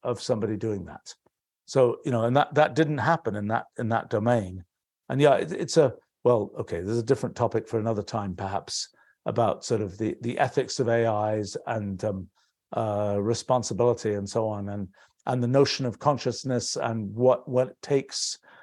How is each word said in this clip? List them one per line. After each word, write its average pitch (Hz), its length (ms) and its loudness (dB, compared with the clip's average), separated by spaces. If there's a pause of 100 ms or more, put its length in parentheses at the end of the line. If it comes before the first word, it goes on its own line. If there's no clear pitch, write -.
of 120 180 -4
somebody 110 380 -2
doing 101 280 -4
that. - 280 -18 (540)
So, 123 380 4
you 131 60 0
know, 113 120 2
and 123 120 2
that, 143 200 2
that 151 180 4
didn't 151 240 2
happen 127 380 0
in 104 140 -4
that, 113 160 -2 (120)
in 113 120 -4
that 117 200 0
domain. 104 560 0 (440)
And 135 120 0
yeah, 143 140 8
it, - 160 0
it's - 260 -2
a, 143 160 6 (300)
well, 120 360 4
okay, 85 220 -6
there's 107 160 -2
a 117 60 0
different 123 320 0
topic 113 320 0
for 113 120 -2
another 107 240 -2
time, 101 320 -6
perhaps, 95 540 -6 (360)
about 107 380 0
sort 110 180 -2
of 92 160 -6
the, 107 240 -2
the 120 160 -4
ethics 131 420 -2
of 117 100 0
A 110 460 2
Is 104 200 -6 (120)
and, 101 360 -6
um, 95 240 -6 (480)
uh, 104 440 -2
responsibility 113 960 0
and 101 120 -6
so 110 220 -2
on, 101 200 -6
and, 101 180 -6 (400)
and 127 140 0
the 120 60 0
notion 135 380 4
of 117 140 -6
consciousness 131 760 -2
and 110 400 -4
what, 123 320 4
what 127 220 0
it - 120 -20
takes - 580 -4 (240)